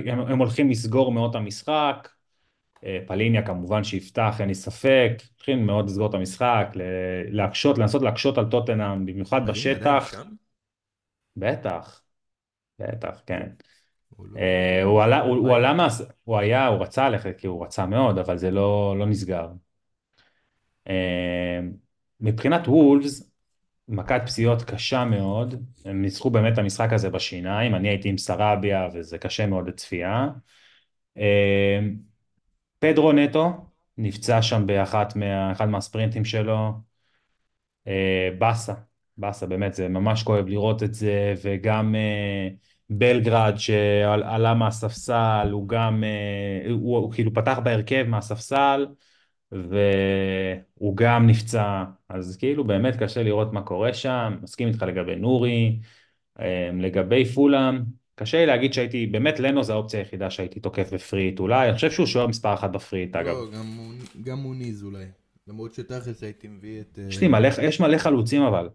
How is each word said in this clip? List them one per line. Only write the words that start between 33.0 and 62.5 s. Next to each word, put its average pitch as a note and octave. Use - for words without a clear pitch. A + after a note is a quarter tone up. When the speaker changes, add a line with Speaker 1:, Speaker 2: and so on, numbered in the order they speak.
Speaker 1:
נטו, D3+
נפצע A2+
שם A2+
באחת G2+
מה-, G2
אחד G#2+
מהספרינטים A2
שלו, A2
אה, F#2+
באסה, A2+
באסה, G2+
באמת, F#2
זה F#2
ממש G#2
כואב G2+
לראות A2
את G#2+
זה, G2+
וגם, G#2+
אה, G2+
בלגרד A2+
שעלה G#2
מהספסל, A2
הוא G2+
גם, A2
אה, G2+
הוא, A#2+
הוא A2+
כאילו A2+
פתח A#2+
בהרכב A#2+
מהספסל, C3+
והוא G2
גם A#2
נפצע, G#2
אז F#2
כאילו C#3+
באמת A2
קשה A2+
לראות G#2+
מה G2+
קורה G2+
שם, A#2+
מסכים A#2
איתך A2+
לגבי F2+
נורי, A#2
אה, F2+
לגבי F#2+
פולאם, C3
קשה A2+
לי E3+
להגיד C3
שהייתי, B2
באמת C3
לנו C3+
זה A2
האופציה G#2+
היחידה F#2+
שהייתי F#2
תוקף F#2+
בפריט, F#2+
אולי, A#2+
אני A2+
חושב D3+
שהוא D#3+
שוער B2
מספר A2+